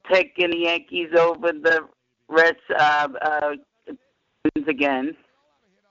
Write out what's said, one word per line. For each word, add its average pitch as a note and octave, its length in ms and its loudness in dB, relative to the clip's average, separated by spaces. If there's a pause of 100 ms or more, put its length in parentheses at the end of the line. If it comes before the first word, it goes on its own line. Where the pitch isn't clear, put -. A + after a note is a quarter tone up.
(120)
taking F3+ 380 0
the E3+ 80 -2
Yankees E3+ 580 -4
over E3+ 360 2
the D#3+ 300 0 (480)
Reds, E3 280 4 (180)
uh, D3 340 2 (120)
uh, D3 300 -2 (1160)
again. C#3+ 480 -2 (760)